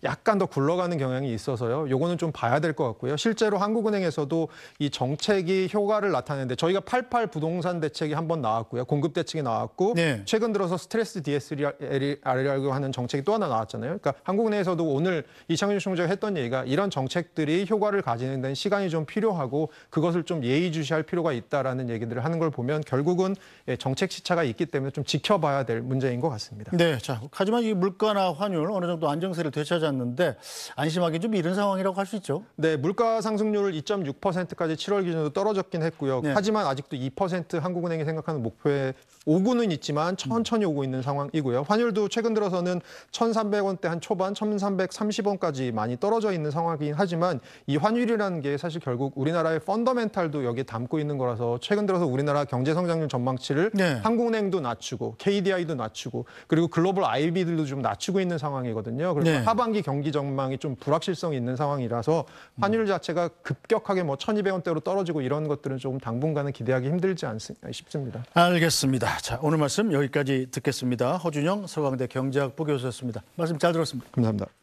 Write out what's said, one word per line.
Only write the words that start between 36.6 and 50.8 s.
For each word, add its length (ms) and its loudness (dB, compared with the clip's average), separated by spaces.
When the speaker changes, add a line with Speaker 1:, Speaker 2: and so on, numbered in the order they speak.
Speaker 1:
아직도 300 -4
이 120 -2
퍼센트 480 -2
한국은행이 480 -2
생각하는 380 -2
목표에 500 0
오고는 480 4
있지만 460 -2
천천히 480 0
오고 180 0
있는 160 -2
상황이고요. 600 0
환율도 480 2
최근 240 0
들어서는 480 0
천삼백 540 0
원대 240 -2
한 140 -4
초반, 320 0
천삼백삼십 920 0
원까지 460 0
많이 260 -2
떨어져 340 2
있는 180 -2
상황이긴 440 -2
하지만 460 2
이 120 2
환율이라는 640 2
게 160 -2
사실 220 -6
결국 360 -2
우리나라의 440 2
펀더멘탈도 840 0
여기에 200 0
담고 340 -4